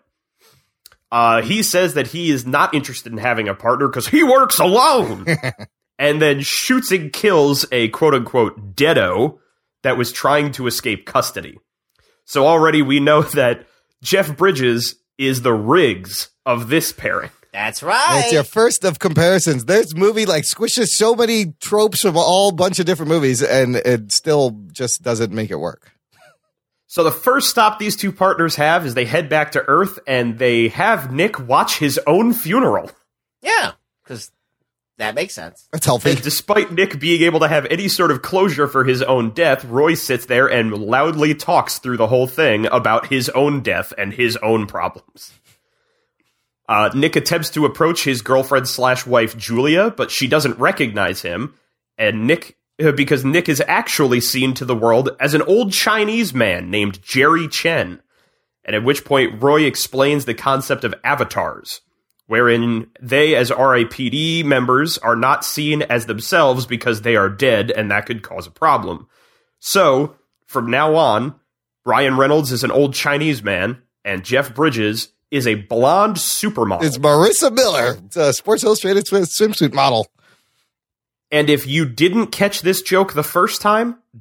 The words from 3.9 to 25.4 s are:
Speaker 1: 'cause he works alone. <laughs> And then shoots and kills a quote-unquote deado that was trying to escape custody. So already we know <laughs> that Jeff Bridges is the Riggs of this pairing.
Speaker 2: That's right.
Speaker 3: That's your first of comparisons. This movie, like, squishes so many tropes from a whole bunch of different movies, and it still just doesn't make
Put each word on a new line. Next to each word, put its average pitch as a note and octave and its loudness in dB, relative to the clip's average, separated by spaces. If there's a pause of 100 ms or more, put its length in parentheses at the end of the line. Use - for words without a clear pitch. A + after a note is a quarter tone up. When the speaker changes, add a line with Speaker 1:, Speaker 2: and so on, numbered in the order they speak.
Speaker 1:
'cause B2+ -6
he D#4 2
works C4 4
alone. F#3 2
<laughs> D#3+ 0 (640)
And D3 2
then C#3+ 2
shoots B3+ -2
and E3 -4
kills D3 2
a A#2+ 0
quote-unquote A#2 -2
deado B2+ 0 (440)
that C3 0
was A#2+ -2
trying D3 0
to B2+ -6
escape A#2 -4
custody. - -4 (640)
So C#3 0
already D#3 4
we C#3 2
know D3+ 4
<laughs> D3+ -6
that B2 0 (360)
Jeff D3+ 0
Bridges C3 0 (200)
is C3 -2
the B2 2
Riggs A2 0 (140)
of A#2+ -4
this D#3+ 0
pairing. - -6 (220)
Speaker 2:
That's G#2+ -8
right. B3 0
Speaker 3:
That's A#3+ 0
your D3 2
first A#3 0
of F3+ -2
comparisons. E3 2
This F#3+ 2
movie, G#3 2
like, D#3 0
squishes - -2
so A3 2
many A3 0
tropes G#3+ 0
from F3 0
a E3 4
whole F#3+ 4
bunch F3+ 0
of F3+ -2
different D#3+ -2
movies, C3+ 2
and B2+ 2
it A2 0
still C#3 0 (140)
just - -6
doesn't A2+ -4
make G#2+ -6